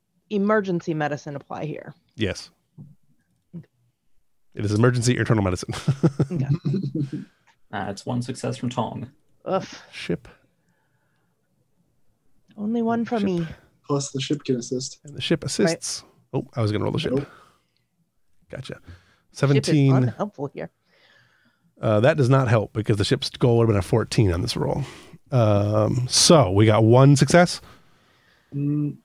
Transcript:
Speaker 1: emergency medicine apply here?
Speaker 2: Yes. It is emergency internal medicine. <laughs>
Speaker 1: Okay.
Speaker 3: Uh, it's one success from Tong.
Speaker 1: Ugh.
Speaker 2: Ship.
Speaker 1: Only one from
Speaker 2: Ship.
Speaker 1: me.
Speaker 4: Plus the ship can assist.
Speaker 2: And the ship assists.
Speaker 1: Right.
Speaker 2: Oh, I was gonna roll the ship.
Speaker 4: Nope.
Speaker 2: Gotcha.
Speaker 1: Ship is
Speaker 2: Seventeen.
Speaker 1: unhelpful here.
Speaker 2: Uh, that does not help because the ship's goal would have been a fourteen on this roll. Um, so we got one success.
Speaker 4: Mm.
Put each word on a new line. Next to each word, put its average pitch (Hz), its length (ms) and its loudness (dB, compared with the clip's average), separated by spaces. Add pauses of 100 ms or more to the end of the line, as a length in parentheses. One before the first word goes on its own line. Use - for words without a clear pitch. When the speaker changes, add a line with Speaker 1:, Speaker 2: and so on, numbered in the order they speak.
(300)
Speaker 1:
emergency 196 640 -2
medicine 147 420 -6
apply - 300 -10
here? - 300 -12 (200)
Speaker 2:
Yes. 95 360 -6 (2000)
It - 120 -8
is 104 80 -2
emergency 123 440 2
internal 110 260 0
medicine. 90 360 -4
<laughs> - 520 -2
Speaker 1:
Okay. 139 140 -4 (1300)
Speaker 3:
Uh, 101 160 -6
it's 98 160 -12
one 123 160 -4
success 120 360 -8
from 123 120 -6
Tong. 117 400 -6 (360)
Speaker 1:
Ugh. 185 200 -4 (260)
Speaker 2:
Ship. - 360 -8 (2250)
Speaker 1:
Only 220 240 -4
one 233 240 -2
from 226 140 -2
Speaker 2:
Ship. 202 80 0
Speaker 1:
me. 170 200 -2 (400)
Speaker 4:
Plus 139 240 -2
the 135 100 -6
ship 147 220 -4
can 127 140 -2
assist. 127 460 -8
Speaker 2:
And 143 120 -20
the 135 60 -12
ship - 220 -4
assists. - 600 -4 (300)
Speaker 1:
Right. 135 100 -4
Speaker 2:
Oh, - 120 -20
I 120 60 -2
was 107 100 0
gonna 104 120 -4
roll 101 100 -4
the - 60 -4
ship. 196 140 -4
Speaker 4:
Nope. 139 140 -4 (1200)
Speaker 2:
Gotcha. - 260 -14
Speaker 1:
Ship - 80 -20
is - 540 -20
Speaker 2:
Seventeen. 139 580 2
Speaker 1:
unhelpful 135 580 -2
here. - 160 -12 (1120)
Speaker 2:
Uh, 107 200 2
that 151 160 4
does 127 120 4
not 135 180 4
help 107 260 0
because 107 240 0
the 101 80 0
ship's - 240 -2
goal 120 280 2
would 117 60 4
have 113 60 2
been 101 80 4
a 95 40 0
fourteen 110 500 2
on 85 100 -2
this 117 140 -4
roll. - 280 -4 (480)
Um, 107 800 2
so 135 420 4
we 104 140 4
got 107 180 4
one 131 320 8
success. 170 460 4 (920)
Speaker 4:
Mm. 143 520 -4